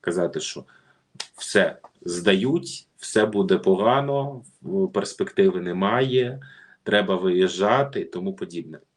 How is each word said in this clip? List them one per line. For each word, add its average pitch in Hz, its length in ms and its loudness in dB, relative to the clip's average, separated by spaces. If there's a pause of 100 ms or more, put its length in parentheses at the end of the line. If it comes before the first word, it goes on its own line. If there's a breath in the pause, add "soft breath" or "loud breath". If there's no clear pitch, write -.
казати, 85 380 -2
що - 240 -10 (720 soft breath)
все - 420 0 (240)
здають, 95 880 0 (100)
все - 280 2
буде 98 320 2
погано, 135 840 0 (180)
в-, 95 260 -2
перспективи 95 760 0
немає, 123 800 0 (420 loud breath)
треба 98 320 2
виїжджати 95 840 2
і 85 60 -6
тому 92 280 -8
подібне. 82 460 -12 (180)